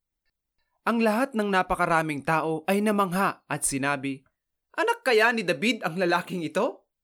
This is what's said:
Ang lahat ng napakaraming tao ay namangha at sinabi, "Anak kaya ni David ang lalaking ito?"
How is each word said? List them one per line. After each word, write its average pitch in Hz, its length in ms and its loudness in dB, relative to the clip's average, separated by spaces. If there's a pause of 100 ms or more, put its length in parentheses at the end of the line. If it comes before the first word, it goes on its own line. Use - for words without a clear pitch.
(880)
Ang 226 160 2
lahat 226 320 0
ng 208 160 0
napakaraming 170 720 0
tao 160 400 0
ay 196 160 0
namangha 196 720 0
at 147 160 -4
sinabi, 139 560 -4 (560)
"Anak 466 240 0
kaya 233 320 4
ni 226 80 -2
David 180 400 0
ang 170 160 -4
lalaking 175 480 -2
ito?" 220 400 -4 (160)